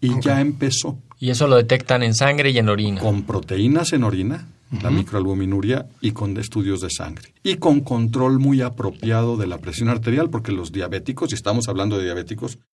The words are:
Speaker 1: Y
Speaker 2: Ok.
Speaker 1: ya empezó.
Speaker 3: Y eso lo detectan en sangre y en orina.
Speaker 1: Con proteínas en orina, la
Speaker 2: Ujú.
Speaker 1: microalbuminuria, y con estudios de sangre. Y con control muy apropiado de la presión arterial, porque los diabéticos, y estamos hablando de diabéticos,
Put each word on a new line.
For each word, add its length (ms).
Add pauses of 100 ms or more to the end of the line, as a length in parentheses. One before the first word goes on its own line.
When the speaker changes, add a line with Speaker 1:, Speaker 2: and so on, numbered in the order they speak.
Speaker 1:
Y 100
Speaker 2:
Ok. 120
Speaker 1:
ya 180
empezó. 580 (200)
Speaker 3:
Y 120
eso 160
lo 100
detectan 460
en 120
sangre 360
y 80
en 100
orina. 320
Speaker 1:
Con 220
proteínas 680
en 120
orina, 440 (340)
la 80
Speaker 2:
Ujú. 80
Speaker 1:
microalbuminuria, 880 (160)
y 100
con 240
estudios 460
de 80
sangre. 420 (100)
Y 120
con 260
control 580
muy 220
apropiado 800
de 80
la 120
presión 300
arterial, 400
porque 240
los 200
diabéticos, 600
y 40
estamos 320
hablando 280
de 80
diabéticos, 540 (140)